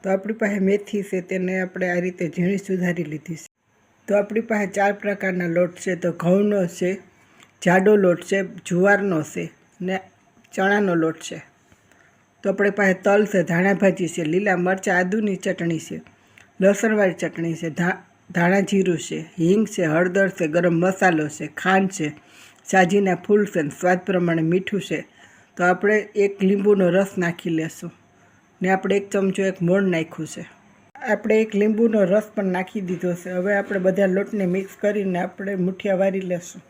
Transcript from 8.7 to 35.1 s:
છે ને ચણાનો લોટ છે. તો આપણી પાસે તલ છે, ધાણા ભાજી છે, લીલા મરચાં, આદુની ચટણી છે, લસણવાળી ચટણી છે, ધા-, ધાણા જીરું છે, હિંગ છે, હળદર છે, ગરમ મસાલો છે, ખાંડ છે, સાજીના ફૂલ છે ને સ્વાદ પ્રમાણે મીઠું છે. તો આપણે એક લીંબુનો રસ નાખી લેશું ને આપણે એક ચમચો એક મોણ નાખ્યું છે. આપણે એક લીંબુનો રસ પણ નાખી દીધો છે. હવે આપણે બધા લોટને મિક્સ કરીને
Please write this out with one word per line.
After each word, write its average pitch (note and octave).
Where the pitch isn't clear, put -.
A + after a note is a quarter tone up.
છે E3+
ને F#3
ચણાનો G3
લોટ D#3+
છે. -
તો G3+
આપણી G3+
પાસે G3
તલ G3+
છે, F#3+
ધાણા F#3
ભાજી F#3
છે, E3+
લીલા F#3
મરચાં, F3+
આદુની G3
ચટણી E3+
છે, -
લસણવાળી G3+
ચટણી E3
છે, E3
ધા-, F3
ધાણા F3+
જીરું F#3
છે, D#3+
હિંગ G3
છે, -
હળદર F3+
છે, F3
ગરમ E3+
મસાલો F3
છે, D3
ખાંડ F#3+
છે, D3+
સાજીના F#3+
ફૂલ G#3
છે F#3
ને D3
સ્વાદ F3+
પ્રમાણે F3
મીઠું F#3
છે. -
તો F3
આપણે G3+
એક G3+
લીંબુનો G3
રસ G3
નાખી E3+
લેશું D#3+
ને F#3
આપણે F#3+
એક G3+
ચમચો G3
એક F#3+
મોણ F#3+
નાખ્યું D#3+
છે. E3+
આપણે G#3+
એક A3
લીંબુનો G#3+
રસ G3+
પણ G#3
નાખી F#3
દીધો F3+
છે. F3+
હવે F#3
આપણે G3+
બધા F#3
લોટને G3
મિક્સ F#3+
કરીને G3